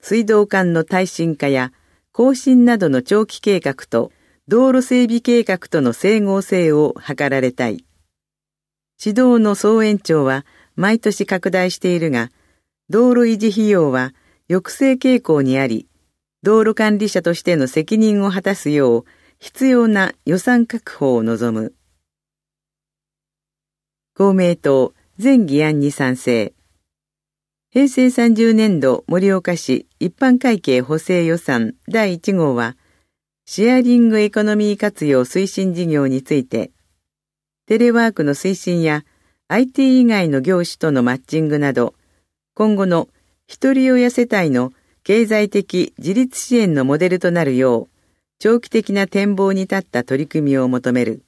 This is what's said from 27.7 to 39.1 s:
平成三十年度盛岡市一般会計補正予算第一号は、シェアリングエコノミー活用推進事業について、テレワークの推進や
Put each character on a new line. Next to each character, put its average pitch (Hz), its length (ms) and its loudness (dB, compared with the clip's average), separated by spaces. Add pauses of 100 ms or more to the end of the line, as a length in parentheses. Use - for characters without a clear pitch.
平 269 180 2
成 254 220 2
三 233 240 2
十 226 180 2
年 220 280 2
度 131 260 0
盛 185 260 0
岡 180 240 -2
市 - 300 -4 (140)
一 180 140 -4
般 254 240 2
会 233 220 0
計 127 220 0
補 151 160 -4
正 175 260 -2
予 165 140 -2
算 117 360 -4 (140)
第 208 240 -2
一 175 200 -6
号 160 220 0
は、 120 220 -4 (680)
シ - 180 -4
ェ 247 120 4
ア 262 40 4
リ 240 180 4
ン 233 100 4
グ 220 100 2
エ 208 100 2
コ 214 140 -2
ノ 214 140 0
ミ 208 180 0
ー - 20 -6
活 208 300 -4
用 131 180 2
推 190 220 -2
進 190 280 -4
事 175 120 -4
業 143 220 0
に 131 140 -4
つ 151 120 -4
い 131 100 0
て、 117 280 -8 (960)
テ 220 120 0
レ 240 140 4
ワ 233 140 2
ー 226 60 0
ク 160 120 -4
の 143 100 0
推 190 200 -4
進 175 280 -4
や 151 220 -2 (440)